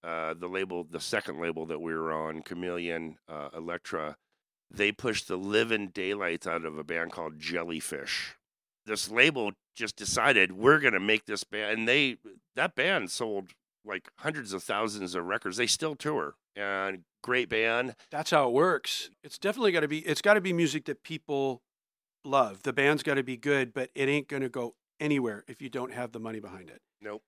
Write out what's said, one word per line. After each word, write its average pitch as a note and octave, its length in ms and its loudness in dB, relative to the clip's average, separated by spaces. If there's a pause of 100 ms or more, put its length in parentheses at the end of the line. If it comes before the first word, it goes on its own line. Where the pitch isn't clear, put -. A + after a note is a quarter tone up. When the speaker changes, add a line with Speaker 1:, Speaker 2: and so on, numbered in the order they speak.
Speaker 1:
Uh, D#2+ 300 -2
the F2 140 -8
label, F#2 360 -4
the D#2+ 160 -8
second F#2 400 -4
label E2 260 -2
that D#2+ 140 -6
we E2 140 -4
were D#2+ 180 -2
on, D#2 300 -4
Chameleon, E2+ 760 -6 (100)
uh, D2 260 -10
Elektra, E2 600 -6 (540)
they G2+ 220 4
pushed - 360 -2
the F#2+ 80 -2
living G#2 520 2
daylights F#2 580 -2
out E2+ 180 -2
of D#2 140 -6
a D2+ 60 -6
band E2 280 -2
called D#2 260 -8
Jellyfish. D#2+ 960 -4 (480)
This G#2 260 -4
label B2 420 -2 (240)
just A2 200 -8
decided, A2 560 0
"We're B2+ 280 4
gonna A#2+ 200 2
make G#2+ 260 0
this G#2 180 -6
band," G#2+ 360 -4
and A2+ 80 -2
they, C3+ 280 2 (400)
that D#3+ 180 -2
band C#3+ 360 0
sold, G2+ 400 -4 (340)
like, G2 340 -8
hundreds D3 340 -6
of F#2+ 100 -4
thousands G#2 520 -2
of F2 120 -2
records. F#2+ 300 -2
They A#2+ 120 0
still D#3 260 0
tour, B2+ 400 -4 (220)
and G2 480 -2 (180)
great B2 260 2
band. A#2 460 2 (160)
Speaker 2:
That's D3+ 220 -4
how D3 160 6
it A#2+ 40 2
works. D3+ 580 2 (120)
It's - 160 -16
definitely G#3 340 2
gotta D#3 160 4
be, D#3 120 -2
it's D3+ 220 0
gotta G#3 180 10
be F#3 120 0
music D#3 340 4
that C#3+ 180 -6
people C#3 580 -2 (600)
love. B2+ 400 4
The C3+ 80 2
band's C#3+ 320 6
gotta C#3 180 2
be B2+ 140 -4
good, C3 360 2
but B2+ 220 -4
it C#3 140 2
ain't C#3+ 200 2
gonna C3+ 200 -2
go A#2+ 260 -6 (240)
anywhere C3 480 0
if B2+ 160 -14
you C3+ 60 -10
don't B2 240 -6
have A#2+ 200 -6
the A#2 80 -8
money A2 200 -6
behind F#2+ 300 -12
it. - 120 -20 (180)
Speaker 1:
Nope. G#2 280 -10